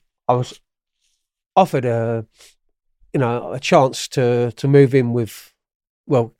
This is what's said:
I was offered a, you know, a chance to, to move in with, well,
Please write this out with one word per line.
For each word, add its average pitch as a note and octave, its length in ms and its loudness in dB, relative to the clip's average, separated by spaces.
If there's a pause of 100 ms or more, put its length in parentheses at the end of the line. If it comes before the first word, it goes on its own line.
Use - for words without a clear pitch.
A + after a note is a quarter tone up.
(260)
I B2 80 2
was - 260 -6 (960)
offered F3 300 0
a, A2+ 420 -4 (840)
you D3 80 -2
know, A#2+ 320 -4
a C3 80 -8
chance C3 480 0
to, A#2+ 440 -2
to - 140 -8
move C#3 280 4
in A#2+ 180 0
with, A#2 400 -8 (540)
well, A#2+ 340 0